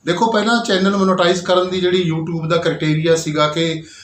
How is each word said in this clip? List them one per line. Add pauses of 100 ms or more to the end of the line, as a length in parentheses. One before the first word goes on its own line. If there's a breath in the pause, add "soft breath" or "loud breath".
ਦੇਖੋ,
ਪਹਿਲਾਂ
ਚੈਨਲ
ਮੋਨੇਟਾਈਜ਼
ਕਰਨ
ਦੀ
ਜਿਹੜੀ
YouTube
ਦਾ
ਕ੍ਰਾਈਟੇਰੀਆ
ਸੀਗਾ
ਕਿ (200 loud breath)